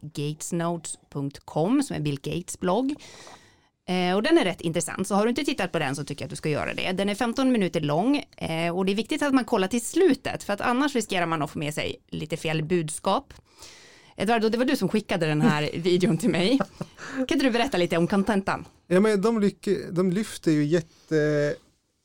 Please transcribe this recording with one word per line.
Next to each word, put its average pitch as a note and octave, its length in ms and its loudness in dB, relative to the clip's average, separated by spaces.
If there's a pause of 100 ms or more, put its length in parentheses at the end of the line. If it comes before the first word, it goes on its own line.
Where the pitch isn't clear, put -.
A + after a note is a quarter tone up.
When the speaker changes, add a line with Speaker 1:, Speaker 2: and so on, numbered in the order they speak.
Speaker 1:
gatesnotes E3 1000 -6 (100)
punkt C#3 360 -6
com A3+ 380 0
som - 120 -6
är D#3 40 -4
Bill D3 240 -2
Gates D3+ 360 -8
blogg. B3 360 0 (880)
Eh, F3+ 300 0
och G#3 80 0
den D#4+ 140 4
är D4 80 4
rätt - 160 -4
intressant, E3+ 460 -4
så G3+ 80 0
har G3+ 80 6
du A3+ 60 4
inte C#4 160 -2
tittat B3 260 -2
på E3+ 80 -2
den C#3 160 -2
så D3 80 -8
tycker D3 200 -8
jag D3 40 -8
att - 20 -12
du - 60 -8
ska - 140 -4
göra F#2 240 -2
det. - 180 -2
Den G3 180 0
är G#3 60 -2
femton B3+ 360 0
minuter F#3 300 2
lång, E3+ 360 2 (200)
eh, E3 380 -2
och F#3+ 100 0
det F#3+ 60 2
är G3+ 40 0
viktigt A3+ 260 -2
att C#4+ 120 2
man B3+ 120 2
kollar F#3+ 220 2
till A#3 180 -2
slutet, - 580 2
för G3+ 100 -4
att G3+ 80 -4
annars B3+ 340 0
riskerar G3 300 0
man E3 160 -2
att C#3+ 100 -4
få - 80 -8
med D3+ 140 -4
sig G#2 220 -4 (120)
lite D#3+ 300 -6
fel D#3 260 -2
budskap. F3+ 680 -2 (840)
Eduardo, A3 340 2
det A3+ 80 0
var B3 80 2
du C#4 100 2
som F#3+ 140 -2
skickade G#3 360 0
den D3+ 160 2
här D3+ 320 2
Speaker 2:
<laughs> - 40 -6
Speaker 1:
videon F3+ 400 2
till A3+ 120 0
mig. F3+ 280 2 (580)
Kan C4+ 60 -2 (100)
inte E4 40 2 (100)
du B3+ 60 4
berätta A3+ 260 0
lite F3 200 2
om E3+ 100 2
kontentan? G3 580 0 (220)
Speaker 2:
Ja, F3 120 4
men G#3+ 220 4
de A3+ 200 2
lyck-, G3 500 0
de F#3 200 2
lyfter F3+ 400 -2
ju D3+ 140 4
jätte-, D3+ 920 0 (500)